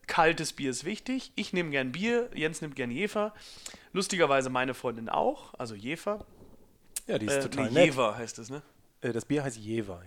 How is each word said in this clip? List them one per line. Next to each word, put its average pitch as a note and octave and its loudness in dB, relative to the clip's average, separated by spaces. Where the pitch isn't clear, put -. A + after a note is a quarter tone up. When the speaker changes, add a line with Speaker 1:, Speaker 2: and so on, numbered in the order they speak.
Speaker 1:
Kaltes D#3+ 4
Bier C#3 -2
ist B2+ -6
wichtig. B3 -6
Ich - -4
nehme F3 0
gern C3+ 0
Bier. A#3 0
Jens D#3+ -2
nimmt D3+ -6
gern B2+ -2
Jefer. G#3 0
Lustigerweise D3+ 4
meine B2+ 2
Freundin A2+ -6
auch. - 0
Also A2+ -6
Jefer. E3 -6
Speaker 2:
Ja, F3 0
die G#2+ -2
ist C#3 2
Speaker 1:
Äh, C#3 2
Speaker 2:
total C3+ 0
Speaker 1:
nee, A2+ -2
Speaker 2:
nett. E3 10
Speaker 1:
Jever B2+ 2
heißt A#2 -8
es, A2+ -12
ne? D3 -10
Speaker 2:
Äh, A#2+ -2
das A2+ -2
Bier C#3+ 0
heißt B2 -4
Jever, G#2+ -4